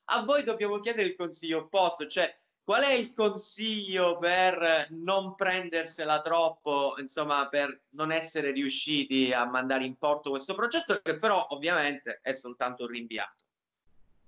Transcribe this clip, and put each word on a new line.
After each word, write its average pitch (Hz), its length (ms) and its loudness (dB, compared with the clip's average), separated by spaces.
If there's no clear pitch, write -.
A 233 180 0
voi 277 200 2
dobbiamo 208 360 -2
chiedere 214 280 -2
il 180 80 -4
consiglio 165 440 -4
opposto, 170 480 0
cioè 175 260 0
qual 226 200 2
è 277 100 4
il 240 200 0
consiglio 196 1040 0
per 170 720 4
non 185 460 -2
prendersela 165 840 0
troppo, 156 760 0
insomma, 143 500 0
per 139 420 -2
non 156 220 -4
essere 160 400 -2
riusciti 135 800 0
a 123 140 2
mandare 131 400 0
in 131 120 -8
porto 147 340 0
questo 135 240 -4
progetto, 233 460 0
che 156 180 -2
però 202 300 2
ovviamente 143 760 -2
è 131 80 -2
soltanto 123 560 -6
rinviato? 113 560 -8